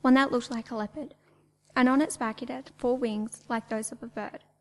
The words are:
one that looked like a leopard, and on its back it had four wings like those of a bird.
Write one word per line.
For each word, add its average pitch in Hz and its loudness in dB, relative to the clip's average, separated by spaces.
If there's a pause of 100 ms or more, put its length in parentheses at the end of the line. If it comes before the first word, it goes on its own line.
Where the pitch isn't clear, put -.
one 254 6
that 269 6
looked 240 -2
like 226 -6
a 240 -6
leopard, 247 -8 (640)
and 254 6
on 269 4
its - 0
back 220 -6
it 240 -12
had 254 -12
four 247 0
wings 220 -4
like 226 -4
those 226 -6
of - -16
a 240 -14
bird. - -12 (160)